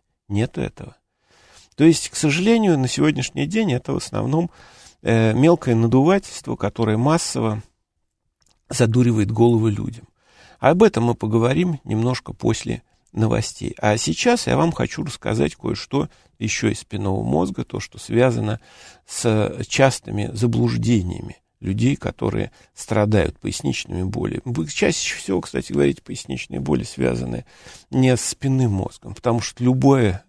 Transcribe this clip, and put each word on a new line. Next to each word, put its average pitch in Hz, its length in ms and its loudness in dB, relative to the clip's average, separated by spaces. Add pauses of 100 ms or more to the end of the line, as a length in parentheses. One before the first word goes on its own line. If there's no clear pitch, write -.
(300)
Нету 110 320 -2
этого. - 340 -10 (800)
То 147 80 0
есть, 165 260 4
к - 60 -14
сожалению, 185 600 2
на 131 100 2
сегодняшний 143 600 -2
день 196 260 0
это 131 200 -4
в - 40 -2
основном, 139 540 -2 (500)
э, 113 320 2
мелкое 135 400 4
надувательство, 127 800 2
которое 107 420 -2
массово 117 640 -2 (1080)
задуривает 113 640 2
головы 113 400 4
людям. 107 360 -8 (520)
Об 170 240 6
этом 151 220 4
мы 120 100 2
поговорим 131 680 0
немножко 113 500 -4
после 117 500 -4 (300)
новостей. 110 640 -2
А 107 180 2
сейчас 233 500 0
я 123 100 2
вам 160 140 2
хочу - 320 -4
рассказать 123 520 -4
кое-что - 540 -4 (300)
еще 110 300 -2
из 104 100 -4
спинного 101 440 -4
мозга, 73 400 -2
то, - 160 -10
что - 180 -14
связано 113 640 0 (460)
с 107 640 -2
частыми 113 640 0
заблуждениями 117 1040 0 (220)
людей, 113 360 0
которые - 560 -4 (240)
страдают 107 640 0
поясничными - 640 -4
болями. - 420 -4
Вы 151 220 -4
чаще - 480 -2
всего, - 260 -4
кстати, - 320 -8
говорите, 71 300 0
поясничные - 560 -10
боли 67 240 -2
связаны 62 640 -4 (440)
не 131 260 4
с 117 60 -2
спинным 131 500 -2
мозгом, - 440 -6
потому 117 260 0
что - 220 -8
любое 127 640 4